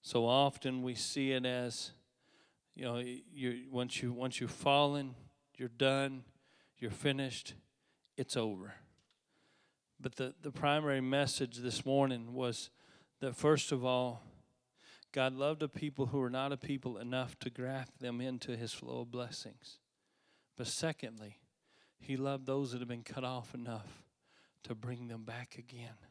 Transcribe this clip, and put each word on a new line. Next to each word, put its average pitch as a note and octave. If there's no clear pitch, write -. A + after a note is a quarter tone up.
So A#2
often C3
we B2+
see C3+
it B2+
as, B2
you C3+
know, A#2+
you, B2
once B2
you, B2
once B2
you've A#2
fallen, C#3+
you're B2+
done, C3+
you're A#2+
finished, C3+
it's -
over. G#2
But C3
the, C3
the D3
primary C#3+
message C3
this A#2+
morning C3
was B2
that, B2+
first D3+
of B2+
all, B2+
God C3
loved D3+
a D3+
people C#3
who C3+
were B2
not C3+
a C#3
people B2+
enough B2
to B2+
graft C3
them A#2+
into B2+
his A2+
flow B2
of A#2+
blessings. B2
But B2
secondly, A2+
he -
loved C3+
those C3+
that B2
have A#2+
been A#2+
cut C3
off B2+
enough A#2
to -
bring A#2+
them A2+
back A#2+
again. A#2